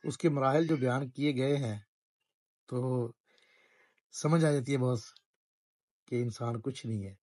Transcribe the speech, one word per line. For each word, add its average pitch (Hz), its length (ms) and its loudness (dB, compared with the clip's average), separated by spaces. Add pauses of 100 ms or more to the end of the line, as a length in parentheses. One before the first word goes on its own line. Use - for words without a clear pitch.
उसके 156 260 0
मराहिल 143 380 4
जो 160 100 4
बयान 131 320 0
किए 143 240 0
गए 131 220 2
हैं, 110 300 -4 (840)
तो 127 440 -2 (1000)
समझ 160 300 2
आ 151 80 4
जाती 139 200 0
है 139 60 2
बॉस 127 360 0 (960)
कि 123 140 -2
इंसान 117 380 -4
कुछ 127 260 -8
नहीं 107 180 -4
है। 95 200 -14